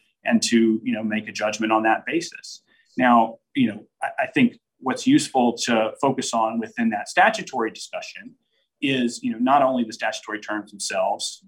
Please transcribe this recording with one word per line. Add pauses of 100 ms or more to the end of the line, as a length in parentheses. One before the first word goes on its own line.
(240)
and
to,
you
know,
make
a
judgment
on
that
basis. (360)
Now, (160)
you
know, (180)
I,
I
think (200)
what's
useful
to
focus
on
within
that
statutory
discussion (440)
is,
you
know,
not
only
the
statutory
terms
themselves,